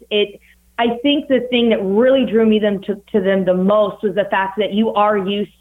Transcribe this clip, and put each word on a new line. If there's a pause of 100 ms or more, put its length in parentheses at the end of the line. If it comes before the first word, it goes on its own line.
(100)
it, (380)
I
think
the (100)
thing
that
really
drew
me
them
to, (120)
to
them
the
most
was
the
fact
that
you
are
used